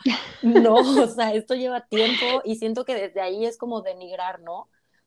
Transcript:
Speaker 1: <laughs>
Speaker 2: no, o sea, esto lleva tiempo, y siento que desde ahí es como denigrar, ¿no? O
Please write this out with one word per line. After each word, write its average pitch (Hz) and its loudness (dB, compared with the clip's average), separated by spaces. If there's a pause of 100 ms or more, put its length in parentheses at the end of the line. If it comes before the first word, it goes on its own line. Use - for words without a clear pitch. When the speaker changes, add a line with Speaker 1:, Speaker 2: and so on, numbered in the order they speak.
Speaker 1:
<laughs> - -4
Speaker 2:
no, 233 6
o 262 4
sea, 226 -2
esto 220 -2
lleva 247 -4
tiempo, 247 0
y 220 -6
siento 226 -4
que 254 -4
desde 196 -6
ahí 196 -4
es 233 -6
como 233 -8
denigrar, 180 -10
¿no? 170 -12
O - -20 (400)